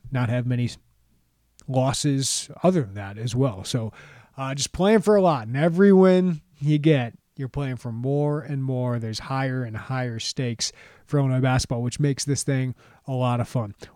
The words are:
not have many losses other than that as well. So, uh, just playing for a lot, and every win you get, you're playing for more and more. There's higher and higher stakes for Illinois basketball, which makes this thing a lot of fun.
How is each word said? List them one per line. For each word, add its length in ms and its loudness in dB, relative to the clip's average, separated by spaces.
not 200 -2
have 180 -2
many 220 0
losses 840 0
other 180 4
than 120 -8
that 240 -10
as 180 -4
well. 260 0
So, 300 -4
uh, 200 -6
just 180 -6
playing 280 4
for 140 4
a 60 6
lot, 260 2
and 120 -4
every 340 6
win 480 6
you 200 2
get, 340 2
you're 120 -8
playing 280 -6
for 160 -10
more 480 -2
and 240 -6
more. 340 -2
There's 200 -6
higher 440 -4
and 140 -8
higher 420 -6
stakes 540 -6
for 140 0
Illinois 240 2
basketball, 400 0
which 180 -4
makes 240 0
this 180 -2
thing 320 -2
a 60 -6
lot 280 0
of 80 -4
fun. 260 -4